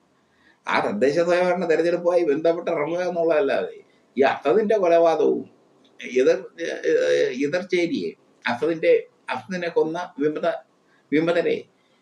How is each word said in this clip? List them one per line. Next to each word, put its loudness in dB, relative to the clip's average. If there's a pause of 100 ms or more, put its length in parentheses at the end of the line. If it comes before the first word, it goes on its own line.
(680)
ആ 0
തദ്ദേശ 0
സ്വയംഭരണ 2
തെരഞ്ഞെടുപ്പുമായി 2
ബന്ധപ്പെട്ട് 0
ഇറങ്ങുക -2
എന്നുള്ളതല്ലാതെ 0 (400)
ഈ 4
അസദിൻ്റെ 2
കൊലപാതകവും 2 (540)
എതിർ, 2 (240)
ഏ, -4 (540)
എതിർചേരിയെ, -2 (360)
അസദിൻ്റെ, 0 (360)
അസദിനെ -8
കൊന്ന -2 (220)
വിമത, -2 (640)
വിമതരെ, 0 (440)